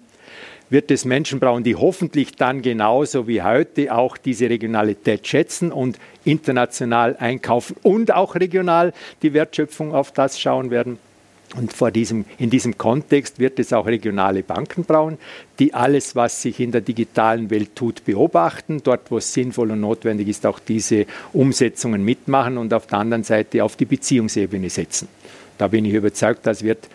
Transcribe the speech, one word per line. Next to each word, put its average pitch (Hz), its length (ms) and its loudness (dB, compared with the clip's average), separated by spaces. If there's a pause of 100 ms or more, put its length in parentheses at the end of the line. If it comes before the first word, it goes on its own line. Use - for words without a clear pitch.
(720)
wird 143 220 4
es 127 120 0
Menschen 131 360 -2
brauchen, 120 240 2
die 113 100 2
hoffentlich 156 640 0
dann 131 260 0
genauso 120 640 0
wie 113 160 0
heute 131 520 2
auch 123 220 0
diese 120 320 -2
Regionalität 110 800 0
schätzen 165 460 0
und 127 260 -4 (260)
international 123 960 0
einkaufen 120 640 -2
und 214 300 4
auch 185 240 0
regional 175 560 2 (300)
die 151 100 2
Wertschöpfung 151 600 -2
auf 139 200 -2
das 135 260 0
schauen 131 320 -2
werden. 120 280 -2 (560)
Und 120 200 -6
vor 117 160 2
diesem, 110 340 0 (140)
in 123 100 0
diesem 117 300 0
Kontext 143 600 0
wird 127 200 0
es 120 160 0
auch 104 120 2
regionale 98 560 0
Banken 135 420 -6
brauchen, 156 340 2 (400)
die 143 160 4
alles, 127 420 0
was 120 240 0
sich - 200 -4
in 120 120 -2
der 117 80 2
digitalen 113 680 0
Welt 107 260 -2
tut, 117 300 -6
beobachten, 156 760 0
dort, 127 280 -2
wo 117 80 0
es - 160 -8
sinnvoll 123 360 -2
und 107 100 -4
notwendig 104 480 -2
ist, 104 180 -2
auch 101 120 -2
diese 110 460 0 (300)
Umsetzungen 123 720 2
mitmachen 131 500 0
und 113 160 -4
auf 113 140 0
der 101 140 -2
anderen 113 220 -2
Seite 110 420 0
auf - 120 -2
die 135 80 0
Beziehungsebene 104 840 0
setzen. - 380 -6 (500)
Da 101 100 0
bin 107 160 2
ich 101 80 0
überzeugt, 107 540 0
das 110 180 -2
wird, 110 300 -4